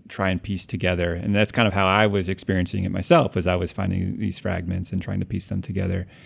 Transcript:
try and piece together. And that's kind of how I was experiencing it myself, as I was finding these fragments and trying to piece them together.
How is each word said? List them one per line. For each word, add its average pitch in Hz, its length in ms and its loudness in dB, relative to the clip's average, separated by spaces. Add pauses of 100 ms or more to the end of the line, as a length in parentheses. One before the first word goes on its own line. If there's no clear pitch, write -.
try 95 220 -2
and 90 120 0
piece 98 240 -6
together. 87 480 0
And 95 220 -2
that's 104 160 2
kind 117 160 4
of 95 60 2
how 95 140 4
I 104 200 6
was 98 220 0
experiencing 95 560 0
it 92 60 -2
myself, 113 440 4
as 87 120 0
I 90 100 4
was 87 160 -4
finding 92 440 -2
these 98 220 -4
fragments 90 540 -4
and 92 80 -2
trying 95 180 -6
to 95 60 -4
piece 95 220 -6
them 95 140 -4
together. 92 460 -2 (180)